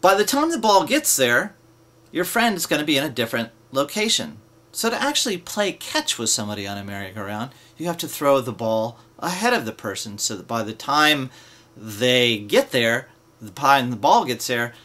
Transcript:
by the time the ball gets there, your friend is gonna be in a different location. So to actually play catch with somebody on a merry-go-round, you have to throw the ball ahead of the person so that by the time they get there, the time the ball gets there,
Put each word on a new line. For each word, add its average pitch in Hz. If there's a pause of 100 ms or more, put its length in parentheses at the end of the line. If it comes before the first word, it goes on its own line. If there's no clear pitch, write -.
by 190
the 202
time 294
the 330
ball 196
gets 285
there, 135 (560)
your 175
friend 226
is 170
gonna 151
be 147
in 139
a 151
different 117 (240)
location. 143 (340)
So -
to -
actually 262
play 196
catch -
with 113
somebody 104
on 101
a 101
merry-go-round, 101 (260)
you 160
have 170
to 156
throw 139
the 120
ball 110 (200)
ahead 196
of 151
the 110
person 101
so -
that 90
by 113
the 107
time 147 (440)
they 117
get 135
there, 120 (320)
the 107
time 135
the 123
ball 175
gets 123
there, 117 (100)